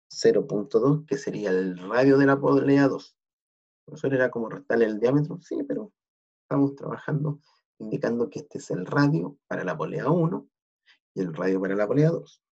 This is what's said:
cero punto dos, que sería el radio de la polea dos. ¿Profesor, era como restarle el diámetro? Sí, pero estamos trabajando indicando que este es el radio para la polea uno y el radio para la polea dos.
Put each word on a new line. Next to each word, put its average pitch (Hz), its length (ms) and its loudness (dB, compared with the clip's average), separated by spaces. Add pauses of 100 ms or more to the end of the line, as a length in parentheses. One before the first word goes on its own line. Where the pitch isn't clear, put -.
cero 107 380 2
punto 104 340 0
dos, 147 280 2
que - 100 -2
sería 104 320 -6
el 92 280 -2
radio 123 400 4
de 139 80 6
la 139 140 4
polea 139 480 4
dos. - 300 -6 (680)
¿Profesor, - 280 -6
era 127 160 2
como 117 200 -6
restarle 110 360 0
el 107 140 -2
diámetro? 147 420 0
Sí, - 260 -8
pero 214 260 -8 (500)
estamos 139 320 0
trabajando 147 640 -6 (380)
indicando 117 520 -4
que - 100 -10
este - 200 -14
es - 100 -16
el - 160 -6
radio 143 600 0
para 92 160 -8
la 90 120 -4
polea 92 340 -6
uno 156 380 0 (680)
y 98 60 -6
el 85 120 -6
radio 92 260 -2
para 95 160 -2
la 104 120 0
polea 147 240 2
dos. - 320 -10 (100)